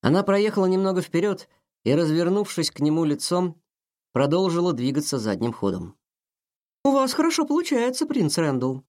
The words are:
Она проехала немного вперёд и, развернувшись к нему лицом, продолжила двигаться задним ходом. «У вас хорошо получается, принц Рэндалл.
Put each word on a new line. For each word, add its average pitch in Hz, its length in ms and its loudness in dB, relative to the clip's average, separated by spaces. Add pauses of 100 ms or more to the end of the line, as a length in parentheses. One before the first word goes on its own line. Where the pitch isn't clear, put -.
Она 175 220 2
проехала 202 440 2
немного 185 360 0
вперёд 185 460 -2 (360)
и, 127 100 2
развернувшись 170 760 0
к - 100 -12
нему 156 240 2
лицом, 165 560 -2 (520)
продолжила 170 600 2
двигаться 135 460 -2
задним 110 340 -2
ходом. 92 440 -4 (880)
«У 277 80 2
вас 269 200 2
хорошо 320 320 0
получается, 285 600 -2
принц 170 320 0
Рэндалл. 131 500 -2